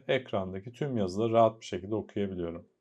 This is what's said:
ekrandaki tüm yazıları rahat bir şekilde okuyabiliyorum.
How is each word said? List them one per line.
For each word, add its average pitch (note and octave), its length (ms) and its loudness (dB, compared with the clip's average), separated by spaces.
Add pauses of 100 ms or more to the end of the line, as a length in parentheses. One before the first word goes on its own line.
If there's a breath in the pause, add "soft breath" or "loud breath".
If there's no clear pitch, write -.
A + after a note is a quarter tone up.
ekrandaki G2+ 640 -2
tüm C#3 240 -2
yazıları G#2 360 0
rahat A2+ 280 6
bir - 60 -14
şekilde G2 280 -6
okuyabiliyorum. F#2 720 -4 (140)